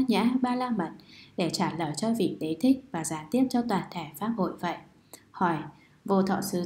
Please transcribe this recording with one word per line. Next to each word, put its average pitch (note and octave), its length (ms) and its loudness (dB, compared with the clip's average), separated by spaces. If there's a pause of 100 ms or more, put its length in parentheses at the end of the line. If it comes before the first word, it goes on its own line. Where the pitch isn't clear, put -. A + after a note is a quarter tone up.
Nhã A3 220 4 (100)
Ba B3 140 0
La B3 160 -2
Mật F#3 200 -2 (460)
để E3 140 0
trả D#3+ 280 0
lời D#3 180 -2
cho A3 120 -2 (100)
vị D#3 220 0
Đế D#3+ 200 -4
Thích C4 320 4
và D#3+ 120 -4
giảng D#3 260 -6
tiếp C4 200 2
cho A#3+ 180 2
toàn F#3 220 2
thể E3+ 140 -8 (140)
Pháp A3+ 180 -2
hội F#3 240 0
vậy. E3+ 160 -4 (540)
Hỏi: E3+ 260 2 (480)
"Vô G3 180 4
thọ G3 180 0
xứ F3+ 260 -2